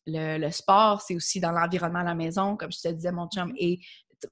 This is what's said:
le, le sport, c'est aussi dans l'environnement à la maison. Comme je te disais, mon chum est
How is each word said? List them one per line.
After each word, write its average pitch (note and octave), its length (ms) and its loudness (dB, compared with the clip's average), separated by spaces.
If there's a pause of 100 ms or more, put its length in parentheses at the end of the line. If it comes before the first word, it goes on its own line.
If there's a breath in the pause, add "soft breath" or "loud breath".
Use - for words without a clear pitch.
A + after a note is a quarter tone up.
le, D#3 320 -2
le D#3 120 0
sport, G#3 520 4
c'est F#3 120 -6
aussi E3+ 260 -2
dans E3+ 120 0
l'environnement E3+ 480 0
à F3 40 0
la E3+ 100 -2
maison. F#3+ 420 0
Comme E3+ 160 -8
je - 80 -10
te E3+ 80 -2
disais, E3+ 240 -4
mon F3 160 -4
chum F3+ 300 -4
est F3 200 0 (540 loud breath)